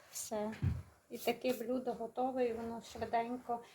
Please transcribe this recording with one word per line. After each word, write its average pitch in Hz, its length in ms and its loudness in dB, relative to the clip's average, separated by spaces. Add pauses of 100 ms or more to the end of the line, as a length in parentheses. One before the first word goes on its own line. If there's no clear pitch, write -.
(120)
все. 214 400 -2 (580)
І 240 80 -8
таке 240 360 2
блюдо 247 400 0
готове, 254 520 2
і 226 80 2
воно 226 280 -4 (100)
швиденько, 233 680 0 (160)